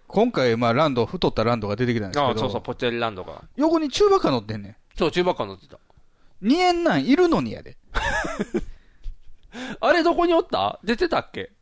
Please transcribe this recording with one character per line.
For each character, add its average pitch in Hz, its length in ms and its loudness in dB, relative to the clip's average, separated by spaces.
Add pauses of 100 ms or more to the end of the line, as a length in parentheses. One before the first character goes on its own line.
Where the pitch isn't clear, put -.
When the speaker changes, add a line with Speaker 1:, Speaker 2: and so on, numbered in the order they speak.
Speaker 1:
今 226 220 2
回、 123 280 2
ま 120 100 2
あ、 117 60 4
ラ 151 140 2
ン 139 60 -2
ド、 117 120 0
太 180 220 -2
っ - 40 0
た - 100 -2
ラ 113 120 2
ン 117 60 -2
ド 101 80 -4
が 101 80 -2
出 120 100 0
て 120 80 0
き 117 60 -2
た 98 80 -6
ん - 20 -12
で - 20 -10
す - 40 -8
け 143 40 2
ど。 139 60 2
Speaker 2:
あ 123 60 2
あ、 - 20 -4
そ 110 140 -2
う - 20 -6
そ 107 80 -4
う、 - 20 -6
ぽ 127 120 -8
っ 117 40 -10
ち 127 100 -4
ゃ 120 40 0
り 117 100 -4
ラ 117 80 -2
ン 107 60 -6
ド 90 100 -10
が。 78 200 -16 (120)
Speaker 1:
横 320 220 2
に 311 100 -2
チ 392 160 2
ュ 415 40 6
ー - 20 4
バ 392 80 6
ッ - 20 -2
カ - 100 2
乗 127 100 0
っ 101 40 -8
て 107 120 -8
ん 104 60 -12
ね 101 60 -16
ん。 104 80 -20 (220)
Speaker 2:
そ 180 80 2
う、 151 40 0
チ 175 100 0
ュ - 20 2
ー 180 40 -2
バ 180 60 4
ッ - 60 -8
カ 113 80 -4
乗 98 80 -10
っ 95 40 -18
て - 100 -20
た。 - 100 -20 (640)
Speaker 1:
ニ 233 140 4
エ 359 160 4
ン 339 120 -2
ナ 247 120 2
ン 139 100 0
い 277 100 4
る 359 120 4
の 247 120 2
に 113 120 -4
や - 100 -12
で。 - 160 -20 (140)
Speaker 2:
<laughs> - 1900 -6
あ 269 120 4
れ、 339 100 4
ど 330 120 2
こ 339 120 2
に 339 80 2
お 330 60 4
っ 339 100 -4
た？ 196 320 -2
出 226 140 -2
て 359 120 0
た 147 120 -2
っ - 120 -10
け？ - 300 -12